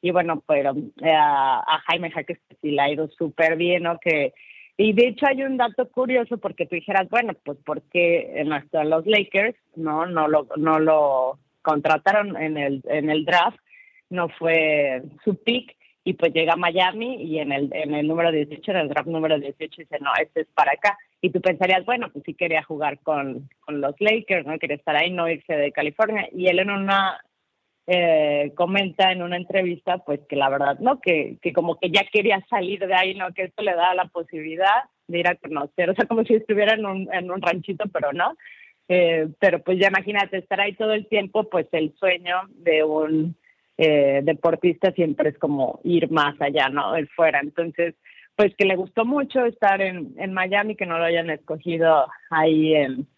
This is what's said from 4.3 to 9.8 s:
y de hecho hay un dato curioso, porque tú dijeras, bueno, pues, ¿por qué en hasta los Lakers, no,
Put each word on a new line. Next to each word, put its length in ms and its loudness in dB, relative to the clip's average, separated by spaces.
y 180 2
de 160 6
hecho 180 0
hay 160 0
un 140 -4
dato 320 -2
curioso, 500 0
porque 260 -6
tú 100 -10
dijeras, 340 0
bueno, 240 0
pues, 160 -10
¿por 240 -8
qué 560 0
en 120 -2
hasta 320 -2
los 220 0
Lakers, 500 0
no, 320 -2